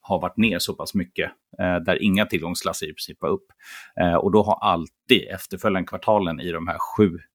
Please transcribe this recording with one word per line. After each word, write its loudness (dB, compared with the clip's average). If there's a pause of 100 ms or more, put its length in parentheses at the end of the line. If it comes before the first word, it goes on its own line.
har 0
varit -4
ner 2
så -4
pass -10
mycket, -4 (280)
eh, 0
där 0
inga 4
tillgångsklasser -4
i -10
princip -14
var -2
upp. -2 (560)
Eh, 4
och 4
då 6
har 2
alltid 0
efterföljande -4
kvartalen 0
i -6
de -6
här -4
sju 2 (160)